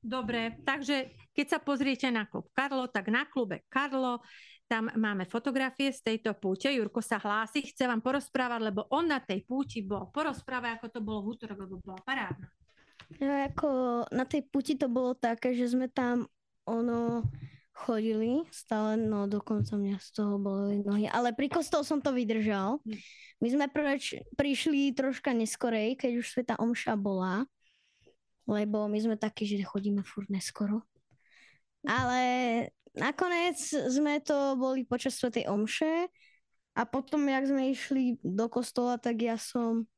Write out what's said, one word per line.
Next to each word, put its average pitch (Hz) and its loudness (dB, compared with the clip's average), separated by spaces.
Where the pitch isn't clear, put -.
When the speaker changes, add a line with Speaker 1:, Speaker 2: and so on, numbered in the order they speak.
Speaker 1:
dobre. 233 -4
Takže 269 0
keď 285 2
sa 311 0
pozriete 269 0
na 220 0
klub - -8
Karlo, 262 -2
tak 208 -2
na 247 4
klube 196 -4
Karlo 262 -2
tam 226 0
máme 208 0
fotografie 262 0
z - -10
tejto 220 0
púte. 196 0
Jurko 220 -2
sa 202 0
hlási, 214 -2
chce - -2
vám 233 2
porozprávať, 247 0
lebo 202 -4
on 311 2
na 254 0
tej 190 -4
púti 247 -4
bol. 190 -6
Porozprávaj, 254 -4
ako 233 -10
to 233 -10
bolo 214 -4
v 220 -8
útorok, 208 -10
lebo 190 -10
bola 190 -12
parádna. 220 -6
Speaker 2:
No, 277 2
ako 277 0
na 254 0
tej 285 -2
púti 277 0
to 262 2
bolo 247 2
také, 240 0
že 247 2
sme 262 2
tam, 247 0
ono, 233 0
chodili 226 0
stále, 214 0
no 214 2
dokonca 208 0
mňa 202 0
z - -18
toho 202 0
boleli 202 0
nohy, 202 2
ale 240 2
pri 277 0
kostol 302 2
som 294 2
to 294 2
vydržal. 220 0
Speaker 1:
Hm. 214 -8
Speaker 2:
My 233 2
sme 285 4
preč-, 277 0
prišli 277 4
troška 262 0
neskorej, 226 0
keď 247 0
už - -4
svätá 247 0
omša 226 0
bola, 196 0
lebo 214 0
my 208 0
sme 214 2
takí, 214 -2
že 202 0
chodíme 202 0
furt 202 -8
neskoro. 202 -2
Ale 254 2
nakoniec 349 0
sme 294 2
to 277 2
boli 262 0
počas - -2
svätej 233 0
omše 311 0
a 233 2
potom, 285 0
jak 269 2
sme 269 2
išli 254 0
do 202 0
kostola, 247 0
tak 233 -2
ja 233 0
som 226 0